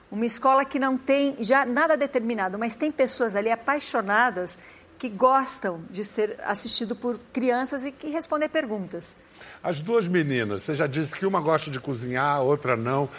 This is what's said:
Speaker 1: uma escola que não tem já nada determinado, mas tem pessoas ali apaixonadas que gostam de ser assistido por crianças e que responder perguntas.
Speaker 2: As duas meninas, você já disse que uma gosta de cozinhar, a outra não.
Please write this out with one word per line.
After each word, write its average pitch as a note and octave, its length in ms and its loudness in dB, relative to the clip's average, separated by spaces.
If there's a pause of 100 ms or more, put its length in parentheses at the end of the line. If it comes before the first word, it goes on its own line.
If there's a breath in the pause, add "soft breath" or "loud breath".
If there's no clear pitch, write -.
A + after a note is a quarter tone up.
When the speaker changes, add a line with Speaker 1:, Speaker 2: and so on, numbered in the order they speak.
(120)
Speaker 1:
uma G#3 160 -2
escola C4 380 4
que C4+ 140 -4
não C4 180 2
tem C#4 440 2
já B3+ 240 4
nada D4 320 2
determinado, A3+ 600 -2
mas A3+ 180 -4
tem D4+ 160 -2
pessoas B3 420 0
ali G#3 160 0
apaixonadas A3+ 1080 0 (400 loud breath)
que B3+ 100 -8
gostam A3+ 720 2 (100)
de G3+ 140 -6
ser G#3+ 400 -2
assistido A3 500 -2
por A#3+ 240 -4 (140)
crianças B3+ 520 0
e C#4+ 60 -6
que D4+ 180 -12
responder D4+ 400 -2
perguntas. G#3 680 -6 (460 loud breath)
Speaker 2:
As D3 180 -4
duas G3+ 280 2
meninas, C3 540 0
você D#3 140 -4
já D3+ 100 2
disse C#3+ 300 -4
que F#3+ 100 -2
uma G3 140 2
gosta D3+ 300 2
de C3 100 -8
cozinhar, C3 560 0
a C#3 40 0
outra C3 360 2
não. C3 320 0 (100 loud breath)